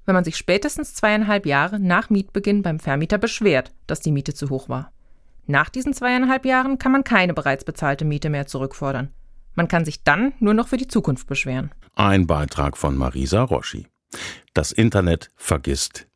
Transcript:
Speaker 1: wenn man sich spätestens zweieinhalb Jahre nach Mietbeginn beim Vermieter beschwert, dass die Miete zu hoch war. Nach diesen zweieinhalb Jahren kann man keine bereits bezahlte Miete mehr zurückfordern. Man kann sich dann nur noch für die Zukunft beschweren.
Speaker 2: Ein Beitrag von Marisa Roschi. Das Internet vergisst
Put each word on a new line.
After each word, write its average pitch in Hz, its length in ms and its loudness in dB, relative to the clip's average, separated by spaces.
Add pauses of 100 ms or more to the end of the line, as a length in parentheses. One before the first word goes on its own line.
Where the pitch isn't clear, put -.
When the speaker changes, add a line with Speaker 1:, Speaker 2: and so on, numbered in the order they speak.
Speaker 1:
wenn 190 100 2
man 185 80 4
sich 165 140 -6
spätestens 285 580 -2
zweieinhalb 208 500 0
Jahre 165 360 0
nach 185 280 2
Mietbeginn 202 540 0
beim 160 160 -2
Vermieter 156 400 0
beschwert, 202 540 0 (160)
dass 156 100 -4
die 156 140 0
Miete 139 200 -2
zu 143 160 -6
hoch 131 200 -6
war. 127 240 -8 (540)
Nach 151 220 2
diesen 262 240 -4
zweieinhalb 254 540 0
Jahren 262 320 2
kann 262 140 2
man 277 100 4
keine 185 320 2
bereits 143 300 -2
bezahlte 151 400 -2
Miete 151 260 -2
mehr 143 160 -4
zurückfordern. 135 600 -6 (480)
Man 170 100 2
kann 170 180 2
sich 151 200 -8
dann 220 340 2
nur 214 160 4
noch 233 140 0
für 262 80 0
die 254 100 -4
Zukunft - 400 -2
beschweren. 131 460 -6 (240)
Speaker 2:
Ein 98 320 4
Beitrag 73 480 0
von 71 200 0
Marisa 65 460 0
Roschi. - 460 -4 (640)
Das 76 160 0
Internet 95 640 2
vergisst - 800 -4